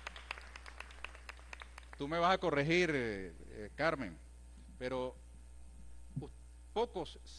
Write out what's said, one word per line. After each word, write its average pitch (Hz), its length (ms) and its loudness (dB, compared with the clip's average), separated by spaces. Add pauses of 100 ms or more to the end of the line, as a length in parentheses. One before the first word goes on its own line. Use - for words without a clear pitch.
(2000)
Tú 143 120 -2
me 165 100 2
vas 175 160 10
a 180 40 8
corregir, 165 540 8
eh, 104 400 2 (180)
eh, 107 260 -8
Carmen, 139 420 2 (580)
pero 127 380 0 (1040)
u-, 143 80 -4 (440)
pocos, 202 480 0 (180)